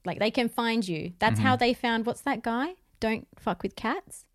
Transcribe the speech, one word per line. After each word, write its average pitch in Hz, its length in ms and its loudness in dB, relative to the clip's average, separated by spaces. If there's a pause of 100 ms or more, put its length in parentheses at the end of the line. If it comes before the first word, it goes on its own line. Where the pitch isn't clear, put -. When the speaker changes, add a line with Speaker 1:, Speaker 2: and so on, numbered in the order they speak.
Speaker 1:
Like, 180 140 -6
they 214 140 2
can 233 180 0
find 226 380 0
you. 175 320 -4
That's 220 160 4
Speaker 2:
Mm-hmm. 220 100 2
Speaker 1:
how 254 120 6
they 247 180 4
found, 226 320 0
what's 240 140 -4
that 254 200 -2
guy? 247 320 -2 (260)
Don't 220 280 -2 (100)
fuck - 240 -4
with 190 140 -6
cats. - 600 -6